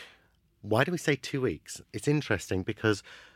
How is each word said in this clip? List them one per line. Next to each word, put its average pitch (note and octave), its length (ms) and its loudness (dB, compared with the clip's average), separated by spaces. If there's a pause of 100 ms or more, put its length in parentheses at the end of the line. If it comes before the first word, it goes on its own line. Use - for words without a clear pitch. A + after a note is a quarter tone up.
(600)
Why G#2+ 220 2
do F3 80 2
we F3 60 -2
say D3 180 2
two C3 260 -4
weeks? F#2+ 400 -4 (120)
It's - 140 -4
interesting A2 560 0
because G#2+ 400 0 (320)